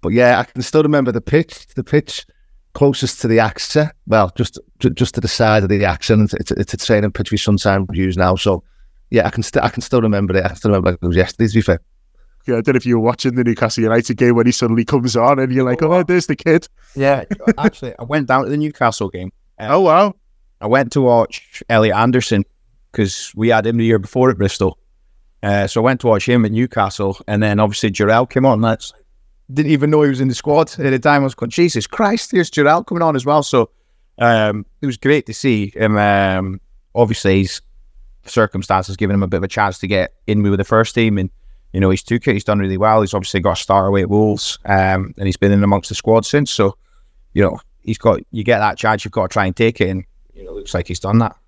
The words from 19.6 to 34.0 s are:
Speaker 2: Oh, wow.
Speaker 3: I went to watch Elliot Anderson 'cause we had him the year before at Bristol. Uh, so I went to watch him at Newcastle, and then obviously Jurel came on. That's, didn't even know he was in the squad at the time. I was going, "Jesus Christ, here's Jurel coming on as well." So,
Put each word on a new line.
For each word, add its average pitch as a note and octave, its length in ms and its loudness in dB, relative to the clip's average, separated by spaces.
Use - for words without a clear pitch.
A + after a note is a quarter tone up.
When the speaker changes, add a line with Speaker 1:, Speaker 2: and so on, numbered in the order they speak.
Speaker 2:
Oh, D#3+ 100 4
wow. F#3+ 340 2
Speaker 3:
I G#2+ 80 -8
went B2 240 0
to D3 80 0
watch - 680 0
Elliot A2 260 2
Anderson A#2 480 2
'cause - 420 -4
we A2 140 -2
had A2 180 2
him A#2 120 0
the A#2 60 2
year A2+ 140 4
before B2+ 320 0
at G#2+ 80 -2
Bristol. F#2+ 400 -2
Uh, G2+ 240 0
so A2+ 140 -2
I A2+ 40 0
went B2+ 180 0
to B2+ 40 0
watch G#2+ 220 2
him A#2+ 160 4
at G#2 80 -2
Newcastle, G#2+ 760 -2
and G#2 160 0
then G#2 160 0
obviously G#2+ 320 0
Jurel A2 400 0
came C3 160 0
on. A#2 140 2
That's, A2+ 320 -2
didn't D3 200 0
even D3 180 2
know D3+ 120 4
he D3 60 4
was C3 120 -2
in C3+ 80 0
the B2 60 -2
squad D3+ 440 0
at C#3 140 -2
the C3 80 0
time. C#3+ 220 2
I - 20 0
was C3 100 -4
going, - 160 -8
"Jesus E3 380 -2
Christ, A3 420 -4
here's F3+ 220 0
Jurel D3+ 340 2
coming E3+ 160 -4
on D#3 140 0
as B2+ 100 -4
well." D3 160 2
So, B2 280 0